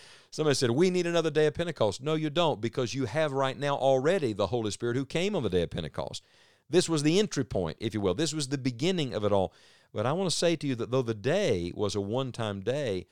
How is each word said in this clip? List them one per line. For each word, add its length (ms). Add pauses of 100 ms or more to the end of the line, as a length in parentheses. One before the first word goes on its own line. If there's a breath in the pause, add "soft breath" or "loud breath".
(120)
<laughs> 200
Somebody 240
said, 160
"We 180
need 160
another 240
day 160
of 80
Pentecost." 480
No, 140
you 140
don't, 300
because 340
you 120
have 260
right 260
now 180
already 580
the 140
Holy 240
Spirit 260
who 80
came 300
on 80
the 60
day 120
of 80
Pentecost. 540 (460 soft breath)
This 200
was 140
the 160
entry 260
point, 340
if 140
you 80
will. 140
This 180
was 160
the 80
beginning 560
of 100
it 80
all. 220 (400 soft breath)
But 120
I 80
want 160
to 60
say 220
to 100
you 80
that 160
though 120
the 100
day 600
was 200
a 60
one-time 600
day, 500